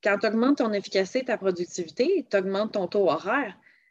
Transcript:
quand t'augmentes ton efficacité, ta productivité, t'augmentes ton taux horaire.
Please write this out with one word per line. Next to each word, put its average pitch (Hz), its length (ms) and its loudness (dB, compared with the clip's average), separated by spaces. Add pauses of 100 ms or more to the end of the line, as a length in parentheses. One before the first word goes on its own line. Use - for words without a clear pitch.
quand 202 140 2
t'augmentes 233 400 2
ton 220 160 0
efficacité, 196 500 -2
ta 240 140 -2
productivité, 190 880 -2
t'augmentes 196 440 0
ton 196 140 -2
taux 196 220 2
horaire. 190 480 -2 (340)